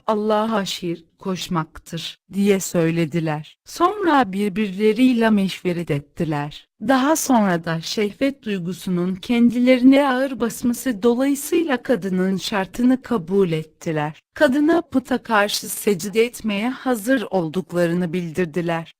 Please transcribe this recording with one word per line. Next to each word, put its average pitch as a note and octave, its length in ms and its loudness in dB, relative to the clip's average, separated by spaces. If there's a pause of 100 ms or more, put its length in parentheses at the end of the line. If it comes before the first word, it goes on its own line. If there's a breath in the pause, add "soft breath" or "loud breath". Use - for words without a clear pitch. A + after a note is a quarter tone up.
Allah'a G#3+ 580 0
şirk E3+ 540 -8
koşmaktır." E3+ 1000 -8 (160)
diye G3 260 2
söylediler. E3 1040 -2
Sonra E4 680 0
birbirleriyle G#3+ 960 2
meşveret F3+ 640 0
ettiler. D3 760 -4 (200)
Daha C4+ 280 4
sonra G3+ 480 2
da E3 180 -4
şehvet A3 640 -4
duygusunun F3+ 720 -4
kendilerine B3 960 4
ağır C4 300 -2
basması A#3 640 -4
dolayısıyla C4+ 800 0
kadının F#3+ 540 0
şartını A#3+ 640 0
kabul F#3+ 500 0
ettiler. D#3 680 -6 (140)
Kadına D4+ 460 4
puta B3+ 360 -2
karşı G#3 520 -2
secde G#3 560 0
etmeye A3 440 -4
hazır B3+ 600 -2
olduklarını F3 840 -2
bildirdiler. E3+ 880 -4